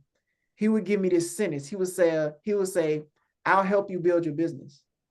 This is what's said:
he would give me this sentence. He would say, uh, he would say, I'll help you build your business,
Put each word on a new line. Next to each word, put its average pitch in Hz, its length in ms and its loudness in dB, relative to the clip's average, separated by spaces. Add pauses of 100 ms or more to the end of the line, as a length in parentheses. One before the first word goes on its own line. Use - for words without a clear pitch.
(540)
he 214 140 -2
would 220 160 2
give 202 160 0
me 190 80 0
this 170 280 0
sentence. 156 300 -4
He 208 100 -10
would 185 120 -2
say, 175 280 2
uh, 156 140 0 (120)
he 208 120 -2
would 196 140 0
say, 160 340 0 (420)
I'll 185 180 4
help 196 280 0
you 185 80 -6
build 175 260 2
your 156 100 -2
business, 151 480 -6 (280)